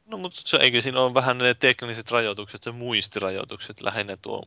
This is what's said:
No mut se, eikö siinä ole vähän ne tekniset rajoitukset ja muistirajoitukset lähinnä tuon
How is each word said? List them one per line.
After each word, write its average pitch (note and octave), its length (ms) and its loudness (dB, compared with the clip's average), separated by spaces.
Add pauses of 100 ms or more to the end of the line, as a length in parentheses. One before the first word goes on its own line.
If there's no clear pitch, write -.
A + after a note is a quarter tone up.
No G#3+ 120 -10
mut F3+ 160 -10
se, - 220 0
eikö B2 260 6
siinä C3 180 0
ole B2+ 140 4
vähän B2+ 240 4
ne B2 160 4
tekniset A#2 560 0
rajoitukset G#2 560 -2
ja A#2 60 -6
muistirajoitukset G#2 1080 -4
lähinnä G2+ 360 -6
tuon G#2 300 -10